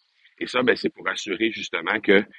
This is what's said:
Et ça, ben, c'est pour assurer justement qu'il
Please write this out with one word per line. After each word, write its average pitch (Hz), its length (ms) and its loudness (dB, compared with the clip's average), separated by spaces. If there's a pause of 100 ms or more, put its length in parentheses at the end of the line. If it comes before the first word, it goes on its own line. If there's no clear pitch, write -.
(380)
Et - 80 -8
ça, 123 160 -2
ben, 113 120 4
c'est - 140 -2
pour - 180 -12
assurer 101 460 -2
justement 95 480 -4
qu'il 104 260 4 (120)